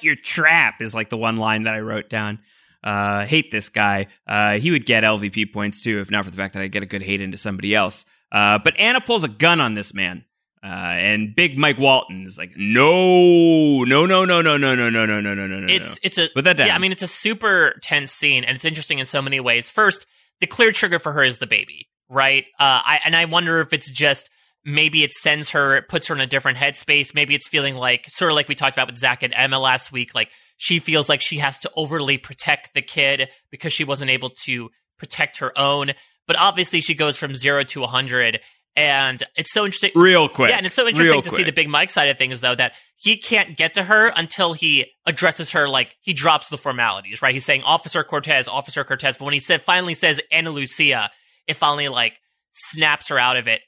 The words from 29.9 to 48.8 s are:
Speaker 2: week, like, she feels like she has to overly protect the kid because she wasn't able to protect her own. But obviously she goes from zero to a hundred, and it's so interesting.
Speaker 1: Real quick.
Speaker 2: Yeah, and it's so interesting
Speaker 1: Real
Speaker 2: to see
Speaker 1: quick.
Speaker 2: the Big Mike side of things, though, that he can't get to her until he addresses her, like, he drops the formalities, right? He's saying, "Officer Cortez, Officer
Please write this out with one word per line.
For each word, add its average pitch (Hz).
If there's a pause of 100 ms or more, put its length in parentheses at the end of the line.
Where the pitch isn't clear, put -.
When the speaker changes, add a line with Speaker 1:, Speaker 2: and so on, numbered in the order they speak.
Speaker 2:
week, 123
like, 110 (300)
she 175
feels 156
like 147
she 156
has 143
to -
overly 143
protect -
the 135
kid 139 (200)
because 147
she 156
wasn't 139
able 127 (160)
to 120 (300)
protect -
her 135
own. 139 (340)
But 165
obviously 175
she 160
goes 147
from 139
zero 139
to 135
a 123
hundred, 123 (360)
and 139 (140)
it's 156
so 208
interesting. 196
Speaker 1:
Real 175
quick. 127
Speaker 2:
Yeah, 233
and 185
it's -
so 254
interesting 165
Speaker 1:
Real 139
Speaker 2:
to 135
see -
Speaker 1:
quick. 180
Speaker 2:
the 156
Big 151
Mike 151
side 147
of 131
things, 127
though, 123
that 120 (240)
he 214
can't 202
get 160
to 202
her 214
until 165
he 147 (220)
addresses 165
her, 151
like, 131
he 190
drops 151
the 143
formalities, 110
right? 131
He's 131
saying, 135
"Officer 156
Cortez, 143
Officer 135